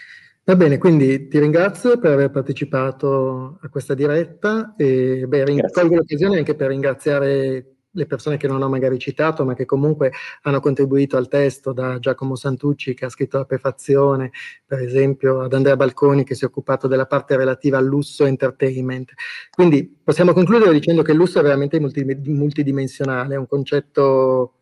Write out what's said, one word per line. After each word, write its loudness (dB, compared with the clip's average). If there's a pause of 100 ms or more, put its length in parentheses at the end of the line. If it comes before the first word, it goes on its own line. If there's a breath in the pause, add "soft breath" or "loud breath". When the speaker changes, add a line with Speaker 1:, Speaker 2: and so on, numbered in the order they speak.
(480 loud breath)
Speaker 1:
Va 6
bene, 4
quindi 4
ti 0
ringrazio 2
per 2
aver 2
partecipato -4
a -16
questa -6
diretta -2
e, 0
beh, 0
rin-, 0
Speaker 2:
Grazie. 0
Speaker 1:
colgo 4
l'occasione 0
anche -2
per -4
ringraziare -2 (120)
le -6
persone -6
che -4
non -2
ho -2
magari 0
citato, -2
ma -2
che -6
comunque 0 (300 loud breath)
hanno 0
contribuito 0
al -2
testo, -2
da -6
Giacomo -4
Santucci, -4
che -8
ha -12
scritto -6
la -4
prefazione, -2 (340 loud breath)
per -8
esempio, 0
ad -4
Andrea 4
Balconi, 2
che -6
si -6
è -2
occupato -4
della 0
parte -2
relativa 0
al 2
lusso -2
entertainment. -2 (360 loud breath)
Quindi 2
possiamo 2
concludere 4
dicendo 2
che 0
il 4
lusso 2
è 2
veramente 0
multime-, -4
multidimensionale, -4
è -4
un -8
concetto 0